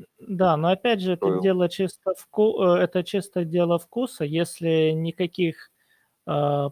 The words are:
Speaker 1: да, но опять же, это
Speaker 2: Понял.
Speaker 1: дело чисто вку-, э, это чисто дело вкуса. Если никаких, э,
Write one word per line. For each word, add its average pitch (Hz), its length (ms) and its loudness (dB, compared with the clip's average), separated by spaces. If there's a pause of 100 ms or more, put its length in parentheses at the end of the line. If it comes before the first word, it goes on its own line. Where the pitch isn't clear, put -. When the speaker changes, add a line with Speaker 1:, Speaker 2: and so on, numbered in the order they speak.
(200)
Speaker 1:
да, 180 380 2
но 165 120 2
опять 196 320 0
же, 185 120 0
это 190 180 0
Speaker 2:
Понял. 185 100 0
Speaker 1:
дело 180 280 2
чисто 190 480 -4
вку-, - 460 0
э, 180 200 4
это 180 200 -2
чисто 190 420 -4
дело 170 340 0
вкуса. - 460 -6
Если 160 680 0
никаких, 165 800 -4 (560)
э, 143 440 0